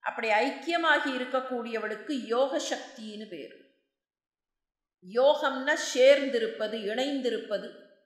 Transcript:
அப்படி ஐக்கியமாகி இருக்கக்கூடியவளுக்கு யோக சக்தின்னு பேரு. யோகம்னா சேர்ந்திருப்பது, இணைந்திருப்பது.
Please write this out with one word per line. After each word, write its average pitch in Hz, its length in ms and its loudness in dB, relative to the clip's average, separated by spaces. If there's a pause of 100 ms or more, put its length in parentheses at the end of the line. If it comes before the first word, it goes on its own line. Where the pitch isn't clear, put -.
அப்படி 226 320 -4
ஐக்கியமாகி 294 760 0
இருக்கக்கூடியவளுக்கு 240 1000 -4 (120)
யோக 269 360 0
சக்தின்னு 214 680 -8
பேரு. 147 300 -14 (1500)
யோகம்னா 269 800 2
சேர்ந்திருப்பது, 240 1000 4
இணைந்திருப்பது. 233 840 -4 (360)